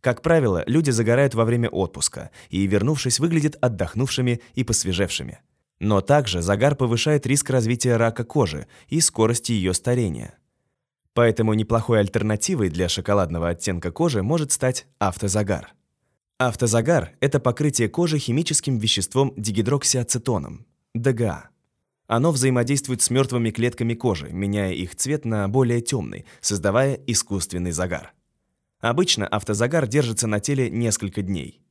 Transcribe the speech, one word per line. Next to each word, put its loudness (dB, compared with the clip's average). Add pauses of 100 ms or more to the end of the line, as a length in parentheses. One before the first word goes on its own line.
Как -2
правило, 2
люди 2
загорают 2
во 4
время 2
отпуска -4 (180)
и, 0
вернувшись, 0
выглядят 0
отдохнувшими -2 (140)
и -2
посвежевшими. -2 (380)
Но 2
также 2
загар 2
повышает 0
риск 0
развития 2
рака 0
кожи -2 (220)
и -2
скорости 2
ее 2
старения. -2 (760)
Поэтому 4
неплохой 2
альтернативой 0
для -2
шоколадного 0
оттенка -4
кожи 0
может 0
стать -2 (120)
автозагар. -2 (640)
Автозагар — 2 (100)
это 2
покрытие 0
кожи 0
химическим -2
веществом 0
дигидроксиацетоном, -2 (300)
Д 2
Г 0
А. -6 (580)
Оно 2
взаимодействует 0
с 0
мертвыми 0
клетками -2
кожи, -2
меняя 0
их -6
цвет -4
на 0
более 2
темный, -6 (160)
создавая 0
искусственный -2
загар. -6 (680)
Обычно 0
автозагар 0
держится 0
на 0
теле -2
несколько -2
дней. -6 (100)